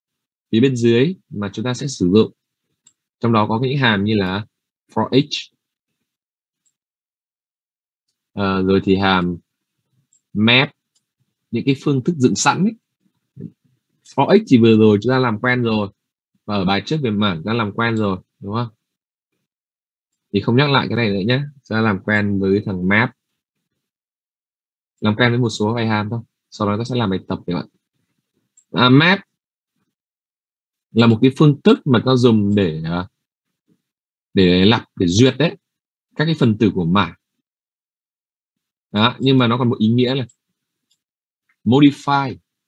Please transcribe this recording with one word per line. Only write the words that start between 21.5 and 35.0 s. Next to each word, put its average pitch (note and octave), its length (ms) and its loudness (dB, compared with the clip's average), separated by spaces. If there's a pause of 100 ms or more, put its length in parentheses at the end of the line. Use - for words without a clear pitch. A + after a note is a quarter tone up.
Chúng - 220 -10
ta A2 60 0
làm G#2+ 220 0
quen G#2 360 -2
với G2 260 0
thằng F#2 220 -6
map, G#2+ 240 0 (1900)
làm G#2+ 160 -2
quen A#2+ 160 2
với A#2+ 80 0
một A#2+ 100 0
số G#2+ 240 -4
bài A#2 140 -4
hàm G#2+ 220 -4
thôi, A#2 100 -6 (300)
sau - 180 -6
đó G#2 100 -2
ta A2+ 60 -4
sẽ B2 120 -6
làm A2+ 140 -2
bài F#2 180 -4
tập - 200 -6
để F2 60 -4
bạn. E2+ 120 -6 (1080)
À, B2 180 0
map E3 300 4 (1700)
là A#2 160 2
một A2+ 140 4
cái C3 160 4
phương D3 240 4
thức - 260 2
mà A#2+ 180 2
ta B2+ 100 0
dùng A2 400 2
để, E2 300 0
à, F2 220 -6 (1300)
để F#2 320 4
lặp, A#2 180 2 (120)
để F#2 120 -2